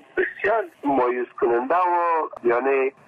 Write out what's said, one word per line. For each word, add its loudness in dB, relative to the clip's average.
بسیار -2
مایوس 0
کننده 2
و 2
یعنی 2